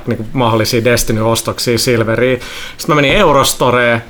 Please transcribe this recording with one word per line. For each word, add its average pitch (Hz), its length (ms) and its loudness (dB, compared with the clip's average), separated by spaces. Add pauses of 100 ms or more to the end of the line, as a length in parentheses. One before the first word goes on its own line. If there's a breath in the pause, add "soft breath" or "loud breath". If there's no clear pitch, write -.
niinku 113 260 -4
mahdollisia 113 500 0
Destiny-ostoksia, 113 960 0
Silveria. 117 600 0 (400 loud breath)
Sit - 100 -8
mä 156 80 2
menin 143 180 2
Eurostoreen 127 960 2